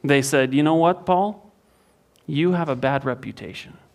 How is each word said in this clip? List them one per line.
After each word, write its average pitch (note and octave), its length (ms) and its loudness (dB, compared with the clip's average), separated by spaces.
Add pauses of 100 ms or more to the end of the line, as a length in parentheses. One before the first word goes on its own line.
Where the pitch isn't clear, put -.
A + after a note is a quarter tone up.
They C#3 180 4
said, C3+ 320 2
"You D3 80 4
know D#3 120 4
what, E3+ 320 2
Paul? G3 460 -2 (720)
You D#3+ 260 0
have E3+ 160 -2
a C3 80 -2
bad C3+ 280 -2
reputation. B2 760 -10 (160)